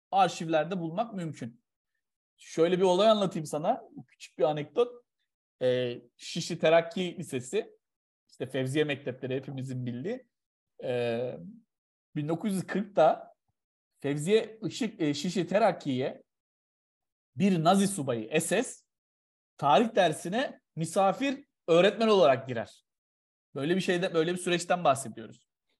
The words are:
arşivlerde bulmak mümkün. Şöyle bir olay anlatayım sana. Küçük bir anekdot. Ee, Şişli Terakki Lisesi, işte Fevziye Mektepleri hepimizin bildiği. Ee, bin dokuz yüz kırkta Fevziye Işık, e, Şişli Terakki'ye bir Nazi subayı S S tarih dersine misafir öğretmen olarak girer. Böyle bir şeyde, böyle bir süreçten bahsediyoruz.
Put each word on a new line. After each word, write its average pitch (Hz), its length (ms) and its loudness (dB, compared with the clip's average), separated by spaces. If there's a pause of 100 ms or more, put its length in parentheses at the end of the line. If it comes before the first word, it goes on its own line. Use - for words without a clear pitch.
(100)
arşivlerde 170 680 0
bulmak 175 340 -6
mümkün. 160 480 -10 (720)
Şöyle 175 420 0
bir 180 40 2
olay 190 260 6
anlatayım 196 380 2
sana. 175 360 -2 (240)
Küçük - 320 -20
bir 175 60 2
anekdot. 151 600 -2 (580)
Ee, 123 400 0 (140)
Şişli 170 420 -8
Terakki 165 600 2
Lisesi, 135 520 -6 (580)
işte - 180 -10
Fevziye 131 380 -2
Mektepleri 131 520 -6
hepimizin 131 500 -8
bildiği. 143 400 -8 (580)
Ee, 120 520 -4 (800)
bin 147 120 -4
dokuz 180 260 -4
yüz 175 120 -6
kırkta - 680 0 (640)
Fevziye 151 600 0
Işık, 202 380 -6
e, 147 140 0
Şişli 170 320 -4
Terakki'ye 170 760 0 (1120)
bir 175 280 2
Nazi 196 240 4
subayı 135 520 -2
S 180 220 0
S - 220 -10 (720)
tarih 180 380 4
dersine 180 680 0 (160)
misafir 196 680 0 (240)
öğretmen 202 400 4
olarak 143 400 4
girer. 113 360 -8 (680)
Böyle 147 220 0
bir 190 40 0
şeyde, 180 340 -2
böyle 165 180 2
bir 180 60 -4
süreçten 175 460 -2
bahsediyoruz. 117 580 -2 (380)